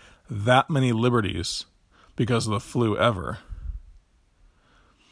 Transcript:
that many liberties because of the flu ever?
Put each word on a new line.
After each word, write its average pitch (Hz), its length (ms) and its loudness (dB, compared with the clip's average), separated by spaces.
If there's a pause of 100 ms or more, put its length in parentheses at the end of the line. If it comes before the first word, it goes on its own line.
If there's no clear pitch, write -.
(300)
that 123 400 2
many 131 220 2
liberties 113 720 -2 (500)
because 117 300 0
of 107 80 -2
the 101 60 -2
flu 113 360 0
ever? 104 440 0 (1700)